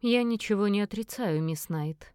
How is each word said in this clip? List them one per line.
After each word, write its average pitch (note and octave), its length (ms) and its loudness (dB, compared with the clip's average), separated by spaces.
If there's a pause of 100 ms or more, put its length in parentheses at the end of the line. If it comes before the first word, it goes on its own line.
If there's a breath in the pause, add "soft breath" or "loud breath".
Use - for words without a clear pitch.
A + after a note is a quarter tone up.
Я A#3+ 220 4
ничего G#3+ 460 2
не G3+ 120 4
отрицаю, G#3 600 -2
мисс D#3+ 260 -4
Найт D#3 460 -6